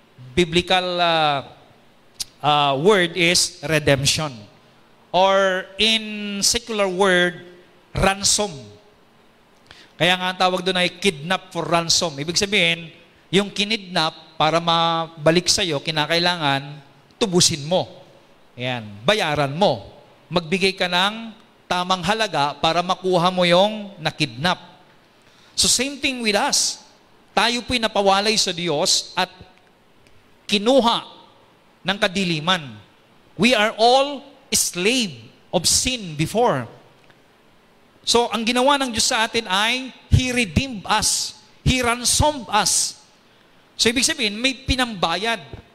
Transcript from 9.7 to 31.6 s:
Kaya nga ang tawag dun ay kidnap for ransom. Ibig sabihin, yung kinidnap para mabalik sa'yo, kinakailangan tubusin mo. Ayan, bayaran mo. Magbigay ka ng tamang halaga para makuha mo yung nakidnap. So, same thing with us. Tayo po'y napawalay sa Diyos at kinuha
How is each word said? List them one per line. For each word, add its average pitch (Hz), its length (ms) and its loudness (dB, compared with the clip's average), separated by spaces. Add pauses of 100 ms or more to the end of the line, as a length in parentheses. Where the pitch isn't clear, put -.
Kaya 180 180 2
nga 180 160 -4
ang 180 60 -8
tawag 185 240 0
dun 185 160 -2
ay 180 100 2 (140)
kidnap 180 480 -4
for 165 160 -6
ransom. 165 500 0
Ibig 160 220 -6
sabihin, 170 560 0 (340)
yung 196 240 0
kinidnap 185 880 -4
para 156 220 2
mabalik 165 880 0
sa'yo, 165 340 -2
kinakailangan 151 960 -2 (420)
tubusin 175 400 2
mo. 160 240 -2 (720)
Ayan, 123 240 -6 (240)
bayaran 151 480 0
mo. 156 320 0 (400)
Magbigay 180 480 -2
ka 185 160 -4
ng 208 400 -2 (400)
tamang 180 320 -2
halaga 165 560 0
para 165 240 2
makuha 185 480 0
mo 180 160 0
yung 202 560 2
nakidnap. 151 560 -2 (960)
So, 185 160 0
same 269 320 -2
thing 262 160 -2
with 220 160 0
us. - 480 -2 (480)
Tayo 233 320 0
po'y 254 160 -2
napawalay 208 560 2
sa 202 160 0
Diyos 170 640 -2
at 180 160 -2 (1200)
kinuha 214 560 2 (800)